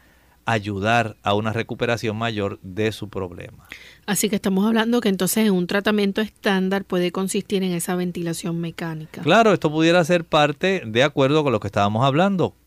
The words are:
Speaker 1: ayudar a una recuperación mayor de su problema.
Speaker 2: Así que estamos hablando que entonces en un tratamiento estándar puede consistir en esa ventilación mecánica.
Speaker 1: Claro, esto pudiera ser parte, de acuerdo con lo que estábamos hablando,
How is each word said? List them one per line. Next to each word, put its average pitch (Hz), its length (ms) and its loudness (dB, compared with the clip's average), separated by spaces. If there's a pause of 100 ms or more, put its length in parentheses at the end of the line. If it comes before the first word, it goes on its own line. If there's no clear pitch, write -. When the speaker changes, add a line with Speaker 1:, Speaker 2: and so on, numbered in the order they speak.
(460)
Speaker 1:
ayudar 107 800 0
a 101 100 2
una 107 180 0
recuperación 113 640 -4
mayor 104 460 -4
de 107 320 -4
su 101 160 -12
problema. 92 580 -12 (380)
Speaker 2:
Así 202 240 0
que 208 80 -2
estamos 196 280 0
hablando 226 360 2
que 220 80 0
entonces 190 360 0
en 208 60 4
un 180 160 0
tratamiento 202 540 0
estándar 196 640 -2
puede 180 260 -2
consistir 190 520 -4
en 185 100 -2
esa 170 220 -4
ventilación 170 680 -4
mecánica. 165 600 -10
Speaker 1:
Claro, 214 280 6
esto 160 180 2
pudiera 165 360 4
ser 170 180 2
parte, 156 600 0
de 110 180 2
acuerdo 147 400 2
con 143 80 2
lo 110 80 0
que 104 80 -6
estábamos 107 380 0
hablando, 156 500 0 (120)